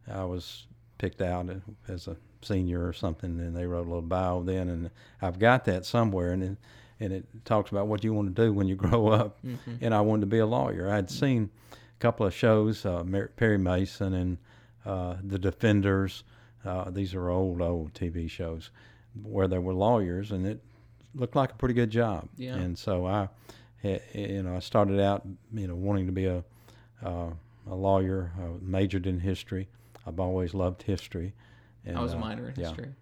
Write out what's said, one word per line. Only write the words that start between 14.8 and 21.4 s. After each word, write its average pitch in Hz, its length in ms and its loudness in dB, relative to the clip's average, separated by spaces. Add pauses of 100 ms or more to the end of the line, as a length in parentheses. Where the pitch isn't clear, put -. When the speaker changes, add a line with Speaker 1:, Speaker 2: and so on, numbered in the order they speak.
Speaker 1:
uh, 90 380 -4
The 98 140 -4
Defenders. 98 880 2 (420)
Uh, 92 240 -4
these 92 240 -4
are 90 160 -2
old, 90 320 2
old 85 320 0
T 87 160 -4
V 82 180 -4
shows 82 440 -8 (520)
where 104 240 2
there 92 140 2
were 92 140 -2
lawyers, 101 560 2
and 92 160 -2
it 110 120 -4 (540)
looked 127 220 -6
like 135 160 2